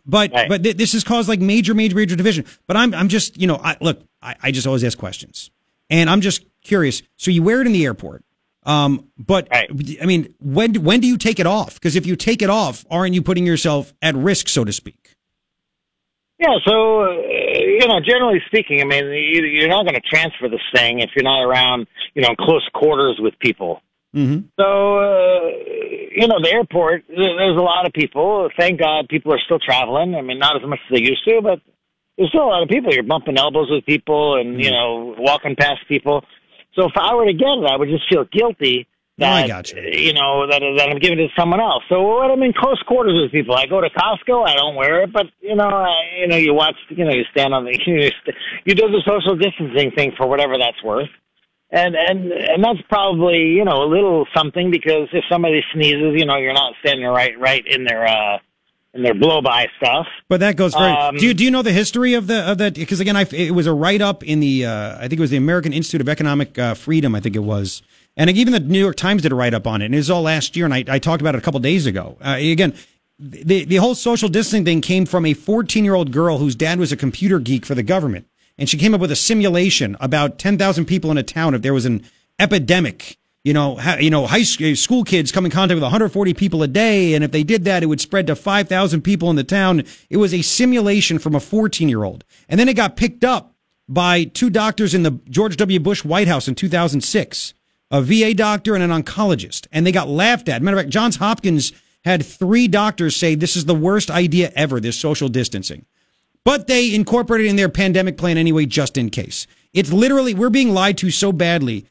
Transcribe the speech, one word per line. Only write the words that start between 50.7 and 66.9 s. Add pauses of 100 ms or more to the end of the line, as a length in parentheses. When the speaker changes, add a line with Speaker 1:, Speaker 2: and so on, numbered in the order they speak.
Speaker 2:
worth. (640)
And,
and,
and
that's
probably, (100)
you
know,
a
little
something,
because
if
somebody (120)
sneezes,
you
know,
you're
not
standing
right,
right
in
their,
uh, (560)
in
their
blow-by (120)
stuff. (220)
Speaker 1:
But
that
goes
very,
Speaker 2:
Um,
Speaker 1:
do
you,
do
you
know
the
history
of
the,
of
that? (100)
'Cause
again,
I,
it
was
a
write-up
in
the,
uh,
I
think
it
was
the
American
Institute
of
Economic,
uh,
Freedom,